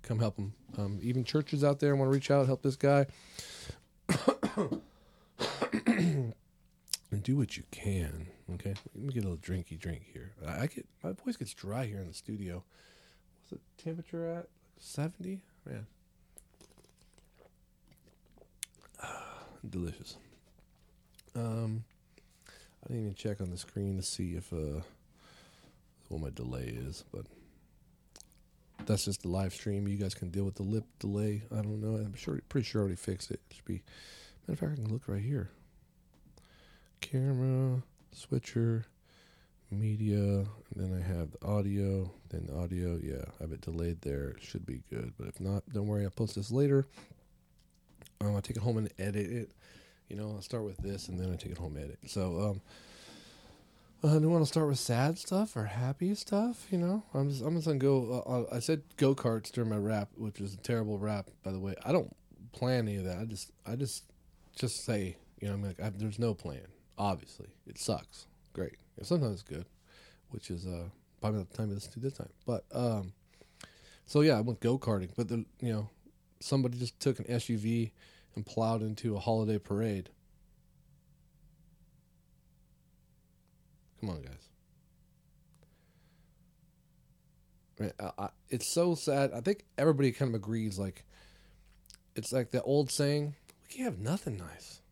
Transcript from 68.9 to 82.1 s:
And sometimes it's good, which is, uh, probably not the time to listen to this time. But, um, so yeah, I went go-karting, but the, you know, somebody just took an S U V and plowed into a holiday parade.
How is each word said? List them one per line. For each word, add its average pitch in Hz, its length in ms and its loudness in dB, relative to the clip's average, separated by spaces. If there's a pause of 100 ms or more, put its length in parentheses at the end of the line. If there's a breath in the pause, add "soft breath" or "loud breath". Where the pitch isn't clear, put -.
And - 100 -10
sometimes 139 280 2
it's 92 80 -8
good, - 240 -8 (640 loud breath)
which - 200 -10
is, 90 160 -6
uh, 87 180 -6 (360)
probably 107 200 2
not 90 100 -8
the - 60 -12
time 110 120 -2
to 101 60 -2
listen - 180 -8
to 113 80 -10
this 135 140 -2
time. - 160 -10 (160)
But, 117 260 -2
um, 110 400 0 (960 loud breath)
so 147 160 6
yeah, 147 160 8
I - 20 4
went 117 200 0
go-karting, 110 560 2
but 117 120 0
the, 117 160 0 (160)
you 120 120 0
know, 104 180 -2 (500)
somebody 123 380 2
just 120 200 -4
took - 200 2
an - 100 -6
S 120 200 0
U 113 100 2
V 113 340 2 (460 loud breath)
and 107 80 -6
plowed 113 360 0
into 107 340 -2
a - 20 -2
holiday 110 400 2
parade. 101 520 0 (4000)